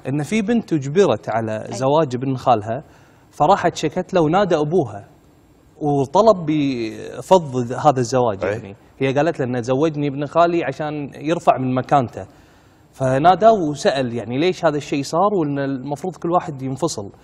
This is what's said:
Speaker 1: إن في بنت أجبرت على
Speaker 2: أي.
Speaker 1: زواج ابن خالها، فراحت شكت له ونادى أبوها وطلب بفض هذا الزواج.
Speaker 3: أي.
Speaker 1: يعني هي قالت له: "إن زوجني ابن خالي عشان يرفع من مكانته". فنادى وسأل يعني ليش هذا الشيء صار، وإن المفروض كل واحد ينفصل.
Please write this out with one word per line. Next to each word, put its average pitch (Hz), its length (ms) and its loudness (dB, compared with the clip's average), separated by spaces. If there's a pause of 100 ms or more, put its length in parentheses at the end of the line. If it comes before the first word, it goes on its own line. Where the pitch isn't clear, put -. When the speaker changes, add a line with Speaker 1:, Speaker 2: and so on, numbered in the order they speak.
Speaker 1:
إن 143 160 -2
في 220 180 -2
بنت 214 320 -2
أجبرت 143 560 0
على 110 360 -4
Speaker 2:
أي. 104 80 -10
Speaker 1:
زواج 131 420 0
ابن 131 200 -4
خالها، 117 480 0 (480)
فراحت 170 440 2
شكت 170 380 -4
له 180 80 4
ونادى 170 340 2
أبوها 147 520 -2 (760)
وطلب 165 680 2
بفض 127 1200 0
هذا 127 280 2
الزواج. 117 460 0
Speaker 3:
أي. 101 60 2
Speaker 1:
يعني 104 240 -8 (240)
هي 131 140 0
قالت 156 260 0
له: 135 60 -2
"إن 123 160 -2
زوجني 143 460 0
ابن 143 180 -4
خالي 170 380 2
عشان 147 520 -6
يرفع 147 420 0
من 127 180 -2
مكانته". 123 500 0 (680)
فنادى 156 560 4 (220)
وسأل 135 440 -2
يعني 117 240 -6
ليش 175 280 0
هذا 151 120 2
الشيء 139 260 -4
صار، 180 300 0
وإن 147 260 -2
المفروض 139 560 -6
كل 170 160 -6
واحد 165 300 -2
ينفصل. 135 480 -6 (140)